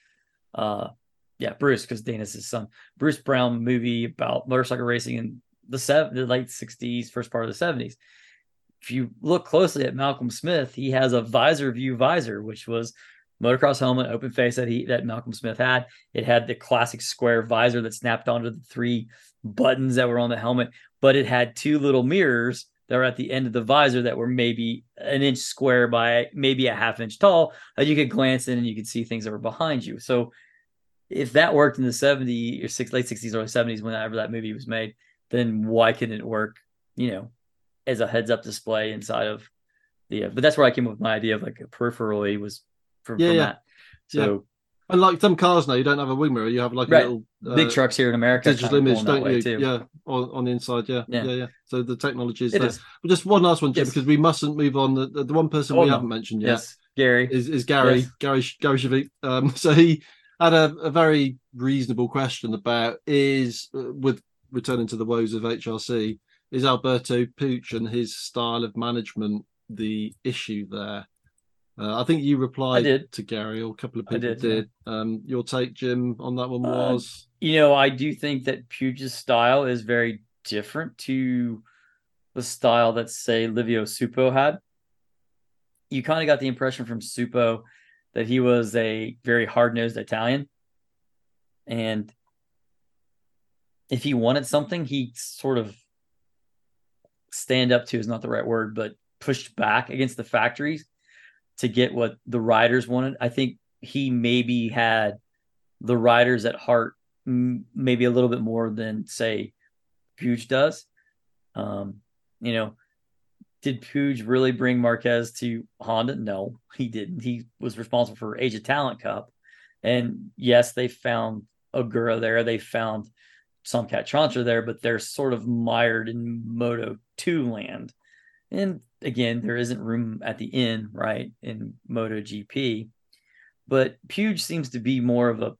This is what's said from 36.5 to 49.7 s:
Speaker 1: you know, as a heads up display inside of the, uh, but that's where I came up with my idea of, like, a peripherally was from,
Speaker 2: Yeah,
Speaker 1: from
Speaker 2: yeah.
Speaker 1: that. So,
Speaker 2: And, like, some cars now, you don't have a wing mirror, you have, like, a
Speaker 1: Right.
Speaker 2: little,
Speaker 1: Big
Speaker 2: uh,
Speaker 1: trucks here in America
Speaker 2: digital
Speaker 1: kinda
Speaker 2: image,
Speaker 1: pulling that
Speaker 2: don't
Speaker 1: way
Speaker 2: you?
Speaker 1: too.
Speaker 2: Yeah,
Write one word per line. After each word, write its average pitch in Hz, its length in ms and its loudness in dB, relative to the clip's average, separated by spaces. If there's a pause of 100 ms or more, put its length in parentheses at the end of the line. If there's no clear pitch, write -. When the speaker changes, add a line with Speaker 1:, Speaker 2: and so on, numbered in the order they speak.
Speaker 1:
you 123 140 -4
know, 98 220 -10 (560)
as 120 120 -2
a 113 80 0
heads 117 240 -2
up 110 100 0
display 110 500 -4
inside 107 360 -4
of 107 200 -10 (640)
the, 107 160 -4
uh, 95 40 -6
but 110 120 -6
that's 147 160 4
where 147 80 6
I 123 60 6
came 123 160 0
up 110 60 -8
with 107 60 -14
my 110 140 -2
idea 107 220 0
of, 104 80 -6
like, - 180 -12
a - 60 -20
peripherally 107 720 -2
was 101 240 -12 (400)
from, 117 160 -4
Speaker 2:
Yeah, 170 80 4
Speaker 1:
from 170 80 4
Speaker 2:
yeah. 160 100 4
Speaker 1:
that. - 160 -6 (460)
So, 104 380 -2 (420)
Speaker 2:
And, 185 140 4
like, 185 180 4
some 190 160 6
cars 175 320 4
now, 139 60 2
you 127 100 4
don't 143 140 2
have 139 140 -2
a 131 40 0
wing 143 180 2
mirror, 113 140 0
you 123 120 0
have, 120 140 -2
like, 127 160 -2
a - 20 -4
Speaker 1:
Right. 156 140 8
Speaker 2:
little, 120 180 -6 (320)
Speaker 1:
Big 156 120 6
Speaker 2:
uh, - 40 -4
Speaker 1:
trucks 131 260 2
here 127 120 4
in 117 60 2
America 123 360 4
Speaker 2:
digital 127 260 0
Speaker 1:
kinda 135 140 6
Speaker 2:
image, 110 120 2
Speaker 1:
pulling - 20 -2
that 151 80 4
Speaker 2:
don't 131 100 2
Speaker 1:
way 131 140 2
Speaker 2:
you? 117 40 2
Speaker 1:
too. 113 180 0
Speaker 2:
Yeah, 131 200 0 (260)